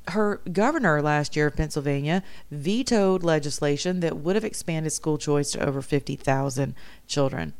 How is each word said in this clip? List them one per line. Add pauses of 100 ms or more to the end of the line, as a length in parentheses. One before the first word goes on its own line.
her (100)
governor
last
year
of
Pennsylvania (260)
vetoed
legislation
that
would
have
expanded
school
choice
to
over
fifty
thousand (320)
children.